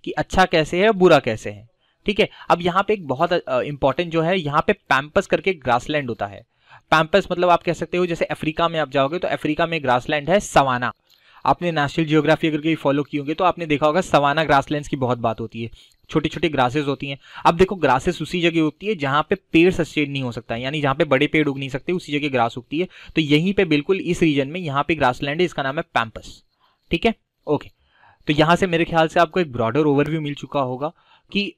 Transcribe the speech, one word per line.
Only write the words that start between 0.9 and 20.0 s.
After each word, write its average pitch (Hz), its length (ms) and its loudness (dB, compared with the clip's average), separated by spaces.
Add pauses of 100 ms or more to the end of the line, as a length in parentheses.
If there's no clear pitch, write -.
बुरा 180 280 6
कैसे 110 300 -4
है, 104 200 -18 (360)
ठीक 202 140 -2
है। 190 100 2 (200)
अब 170 120 2
यहाँ 180 260 0
पे 214 60 0
एक 180 140 -6
बहुत, 160 260 -2
अ, 131 280 -2
इंपॉर्टेंट 143 500 -2
जो 160 100 0
है, 180 180 0
यहाँ 147 280 0
पे 214 60 2
पैम्पस 147 540 -2
करके 180 260 -2
ग्रासलैंड 127 560 -2
होता 107 160 -6
है। 101 200 -16 (460)
पैम्पस 160 400 2
मतलब 180 180 0
आप 170 140 4
कह 170 100 -2
सकते 170 240 -6
हो 180 80 2
जैसे 170 200 -4
अफ्रीका 156 440 -4
में 165 100 -4
आप 139 120 -4
जाओगे 139 280 0
तो - 80 -4
अफ्रीका 151 400 -2
में 165 160 -6
ग्रासलैंड 139 460 0
है 196 100 4
सवाना। 123 540 0 (520)
आपने 175 260 2
नेशनल 156 340 0
ज्योग्राफी 151 420 2
अगर 151 140 -2
कहीं 160 140 0
फॉलो 143 280 0
की 151 140 -6
होंगे 143 160 -6
तो 190 100 -2
आपने 170 220 0
देखा 151 220 0
होगा 160 140 2
सवाना 143 420 2
ग्रासलैंड्स 143 440 0
की - 80 -4
बहुत 123 220 -2
बात 113 220 -2
होती 113 240 -10
है। 113 60 -10 (400)
छोटी-छोटी 160 400 -2
ग्रासेस 139 360 0
होती 139 240 -4
हैं। 139 80 -10 (280)
अब 170 120 4
देखो, 190 180 4
ग्रासेस 147 460 0
उसी 170 200 -4
जगह 165 200 2
उगती 156 260 -2
है 214 80 -2
जहाँ 143 340 0
पे - 60 0
पेड़ 170 360 4
सस्टेन 151 400 -2